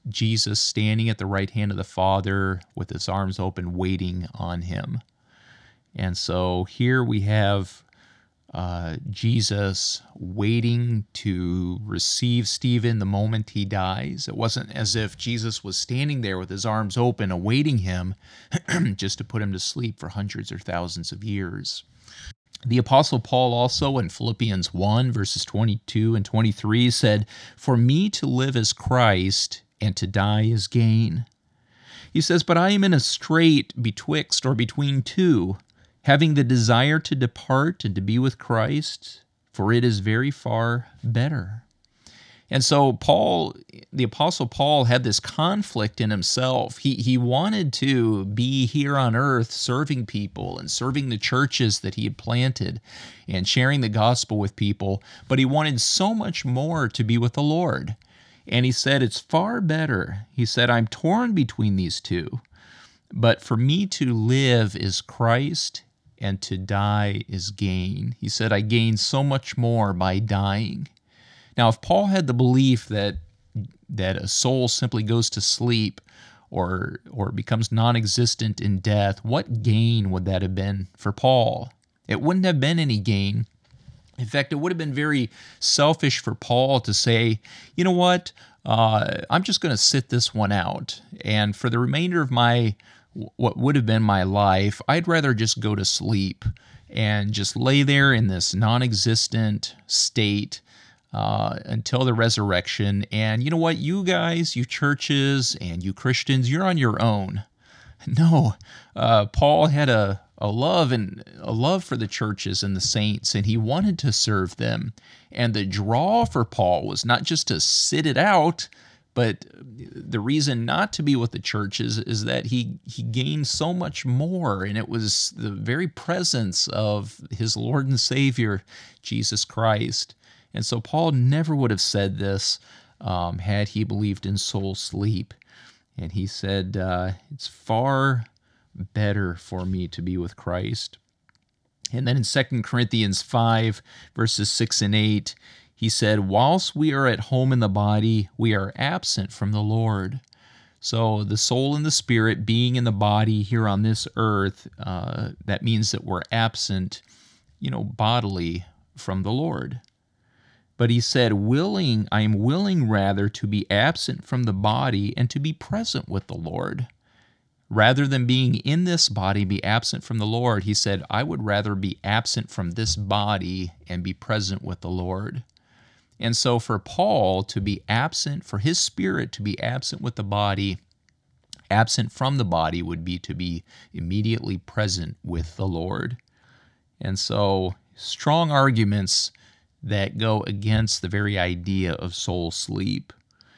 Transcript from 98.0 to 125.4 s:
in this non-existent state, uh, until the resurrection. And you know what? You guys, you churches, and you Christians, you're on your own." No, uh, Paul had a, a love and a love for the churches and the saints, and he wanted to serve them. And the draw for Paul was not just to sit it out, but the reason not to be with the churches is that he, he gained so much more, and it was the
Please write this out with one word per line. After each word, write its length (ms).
in 140
this 300
non-existent 1200
state, 760
uh, 440
until 380
the 80
resurrection. 1000
And 280
you 80
know 80
what? 200
You 260
guys, 540
you 80
churches, 960
and 200
you 120
Christians, 580
you're 160
on 100
your 240
own." 440
No, 520
uh, 300
Paul 400
had 220
a, 340
a 100
love 420
and 320
a 140
love 320
for 120
the 120
churches 560
and 100
the 60
saints, 560
and 100
he 100
wanted 440
to 120
serve 440
them. 360
And 240
the 100
draw 600
for 200
Paul 400
was 200
not 180
just 240
to 140
sit 460
it 100
out, 520
but 400
the 640
reason 460
not 300
to 100
be 100
with 160
the 80
churches 580
is 280
that 220
he, 400
he 180
gained 420
so 260
much 320
more, 600
and 120
it 120
was 480
the 160